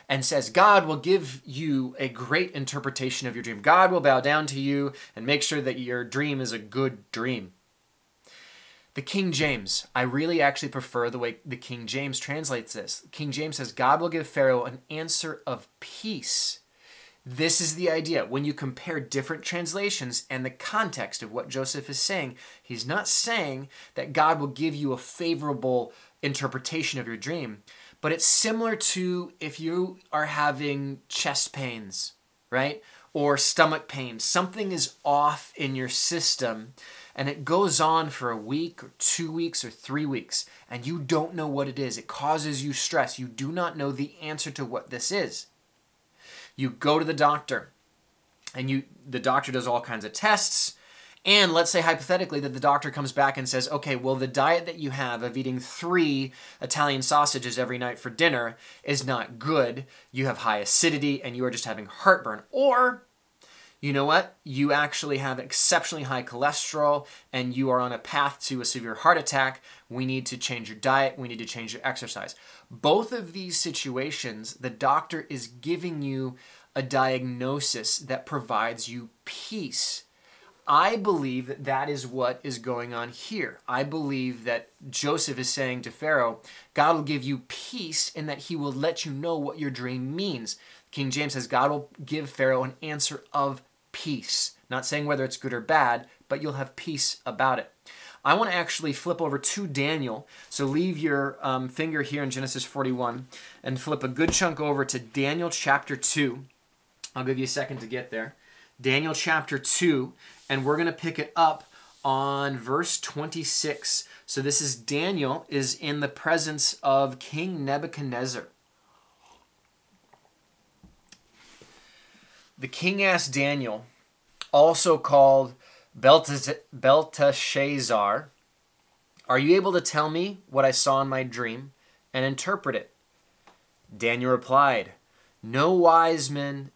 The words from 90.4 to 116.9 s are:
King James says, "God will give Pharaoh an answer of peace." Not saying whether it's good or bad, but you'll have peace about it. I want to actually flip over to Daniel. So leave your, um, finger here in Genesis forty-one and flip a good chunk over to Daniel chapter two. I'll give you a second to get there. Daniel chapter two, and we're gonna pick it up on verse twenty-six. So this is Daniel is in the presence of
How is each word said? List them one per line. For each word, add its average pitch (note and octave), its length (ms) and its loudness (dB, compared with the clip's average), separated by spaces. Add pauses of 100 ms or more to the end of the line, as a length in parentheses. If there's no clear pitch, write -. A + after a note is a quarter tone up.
King C3+ 200 -4
James C#3 220 -2
says, B2+ 140 -6
"God C3+ 240 4
will C#3+ 180 -4 (160)
give D3+ 240 -4
Pharaoh C3 340 2
an C3 180 -8
answer D3 520 -4
of C#3 280 0 (300)
peace." - 600 -4 (180)
Not B2+ 160 -4
saying D3 220 -2
whether C#3 180 0
it's B2+ 100 -4
good C3+ 160 -6
or A#2+ 80 -4
bad, A#2+ 480 2 (220)
but C#3 120 -4
you'll D3+ 120 -6
have C3+ 240 -8
peace - 480 -2
about B2+ 340 2
it. - 100 -8 (540)
I C#3+ 120 4
want G#3+ 160 2
to F3+ 40 0
actually D#3+ 380 -2
flip E3+ 260 -4
over C#3+ 200 0
to G3+ 260 0
Daniel. C#3 640 -2 (200)
So - 180 -4
leave D#3+ 340 0
your, C#3 420 0
um, C3 260 -2
finger D#3 360 -2
here C#3+ 180 -4
in C#3 80 -2
Genesis C3 340 -4
forty-one B2+ 640 -4 (360)
and C3 180 -4
flip D3+ 220 -4
a C3 40 0
good D3+ 240 0
chunk E3 280 0
over C#3+ 260 0
to C3 140 -4
Daniel C#3+ 500 -2
chapter C#3+ 460 0
two. C3+ 500 0 (680)
I'll B2+ 100 -4
give C3 140 0
you C3 60 -2
a - 20 -2
second C3 320 -4
to A2+ 80 -12
get B2 240 -8
there. - 240 -6 (440)
Daniel C#3 340 0
chapter D#3 440 0
two, C#3+ 560 2 (340)
and C3+ 160 0
we're D3 140 2
gonna E3+ 140 0
pick E3 260 -6
it D3 180 -4
up D#3 280 4 (420)
on C#3 520 0
verse C3+ 420 -2
twenty-six. - 1080 -4 (200)
So - 140 -2
this C#3+ 200 2
is C3+ 140 -2
Daniel D3 760 -2
is C3+ 260 -2
in D3 240 -4
the C#3+ 80 -2
presence D3+ 760 0
of C3+ 360 2